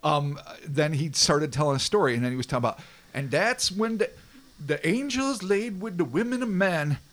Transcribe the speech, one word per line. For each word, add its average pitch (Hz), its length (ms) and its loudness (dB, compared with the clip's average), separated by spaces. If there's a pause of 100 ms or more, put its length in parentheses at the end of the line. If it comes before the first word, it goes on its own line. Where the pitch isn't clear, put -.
Um, 147 380 0 (280)
then 151 260 0
he 151 180 0
started 147 420 2
telling 143 220 2
a 135 40 0
story, 151 360 2
and 117 80 2
then 123 80 0
he 127 60 -4
was 127 80 -2
talking 123 200 0
about, 113 140 0 (340)
And 135 180 -4
that's 208 400 0
when 220 260 0
the, 208 120 0 (560)
the 147 220 -2
angels 262 560 0
laid 196 380 0
with 202 160 -6
the 170 80 2
women 233 380 -2
of 240 60 -2
men 175 480 2 (160)